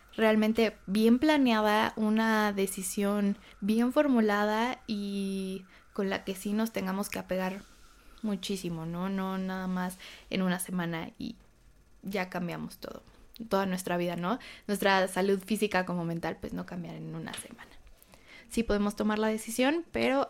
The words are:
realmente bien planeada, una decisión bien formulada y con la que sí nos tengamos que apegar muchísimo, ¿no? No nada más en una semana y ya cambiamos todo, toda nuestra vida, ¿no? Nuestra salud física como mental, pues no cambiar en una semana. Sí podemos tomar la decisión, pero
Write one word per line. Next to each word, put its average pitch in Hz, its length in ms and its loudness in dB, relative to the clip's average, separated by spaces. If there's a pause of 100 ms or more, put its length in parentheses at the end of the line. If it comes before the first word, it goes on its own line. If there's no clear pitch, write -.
(160)
realmente 220 600 4 (100)
bien 220 320 6
planeada, 220 800 4
una 220 560 2
decisión 202 840 0 (220)
bien 226 320 2
formulada 220 920 4
y 196 800 -4 (280)
con 190 180 -2
la 190 140 -2
que 190 100 -6
sí 202 180 -4
nos 220 200 0
tengamos 190 360 -4
que - 100 -6
apegar 185 440 -4 (600)
muchísimo, 190 640 -4
¿no? 175 220 -4
No 190 300 -2
nada 185 280 -4
más 185 320 -4 (320)
en 190 120 0
una 180 160 2
semana 170 600 -4
y - 180 -8 (680)
ya 190 260 -4
cambiamos 170 500 -8
todo, - 240 -14 (460)
toda 196 180 2
nuestra 185 300 -2
vida, 175 200 -2
¿no? 175 220 -2 (280)
Nuestra 196 420 2
salud 196 320 2
física 208 460 0
como 180 180 -2
mental, 165 360 -4
pues - 120 -10
no 180 140 -6
cambiar 170 300 -10
en 160 180 -10
una 160 200 -10
semana. - 360 -16 (800)
Sí 233 140 0
podemos 202 320 0
tomar 214 220 0
la 214 100 2
decisión, 247 640 0
pero 247 380 0